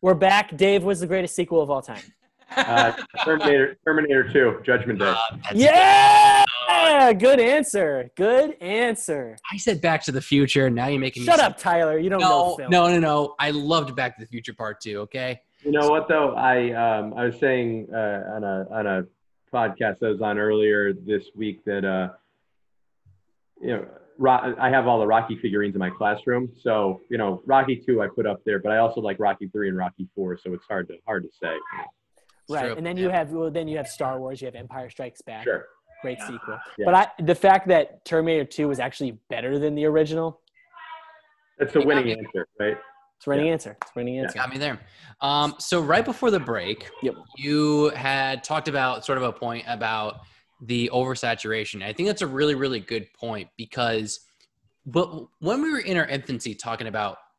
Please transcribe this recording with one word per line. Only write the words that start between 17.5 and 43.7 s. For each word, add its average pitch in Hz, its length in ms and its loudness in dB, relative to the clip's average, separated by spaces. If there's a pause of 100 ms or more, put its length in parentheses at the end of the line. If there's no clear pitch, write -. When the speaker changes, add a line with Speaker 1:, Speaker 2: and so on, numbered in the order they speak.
Speaker 2:
uh, 104 300 -4 (120)
on 107 100 -8
a, 95 260 -4
on 110 160 -4
a 95 180 -2 (480)
podcast 110 520 -4
I 113 60 0
was 101 100 -4
on 104 180 -2
earlier 104 540 2
this 95 320 -4 (100)
week 104 300 -8
that, 101 220 -4
uh, 92 240 -2 (1500)
you 123 60 -6
know, 117 180 -6 (320)
Ro-, 127 420 2
I 127 100 0
have 131 160 2
all 120 140 2
the 107 60 0
Rocky 110 300 0
figurines 104 380 -4
in 98 60 -4
my 90 100 -4
classroom. 120 600 -2 (100)
So, 104 480 0
you 120 100 -4
know, 98 280 -4
Rocky 135 280 2 (100)
Two 120 160 2
I 101 60 -2
put 107 200 -4
up 101 180 -4
there, 104 160 -2
but 104 100 -4
I 107 60 0
also 113 240 0
like 101 180 -6
Rocky 101 300 -2
Three 101 200 -4
and 92 80 -4
Rocky 92 380 -8
Four. 90 240 -6
So 92 160 -10
it's 87 140 -14
hard 92 200 -6
to, 87 60 -16 (100)
hard 98 200 -6
to 82 60 -16 (120)
say. 82 140 -6
Speaker 3:
It's - 960 -16
Speaker 1:
Right. 139 140 -6
Speaker 3:
true. 120 100 -6
Speaker 1:
And 165 100 -10
then 175 120 -8
Speaker 3:
Yeah. 185 60 -2
Speaker 1:
you 185 60 0
have, 160 220 -2
well, 160 180 -4
then 165 180 -6
you 156 100 -6
have 143 100 -10
Star 131 320 -8
Wars, 131 200 -12
you 131 60 -12
have 120 80 -14
Empire 123 360 -16
Strikes 123 320 -16
Back. 110 220 -16
Speaker 2:
Sure. 110 200 -4 (380)
Speaker 1:
Great 127 180 -10
sequel. 113 380 -14 (180)
Speaker 2:
Yeah. 104 80 -4
Speaker 1:
But 175 100 4
I, 196 120 6 (160)
the 165 120 2
fact 190 340 4
that 165 360 2
Terminator 160 400 0
Two 147 240 -4
was 139 100 -4
actually 127 340 -6 (180)
better 123 280 -4
than 147 160 -2
the 147 120 -2
original. 156 540 0 (1160)
Speaker 2:
That's 139 160 -4
a 156 40 6
Speaker 3:
It 143 40 4
got 131 60 2
Speaker 2:
winning 139 160 2
Speaker 3:
me. 113 140 -2
Speaker 2:
answer, 98 280 -8 (140)
right? 107 160 -2 (400)
Speaker 1:
It's - 100 -14
a 143 40 -4
winning 143 160 0
Speaker 2:
Yeah. 165 60 0
Speaker 1:
answer. 113 280 -8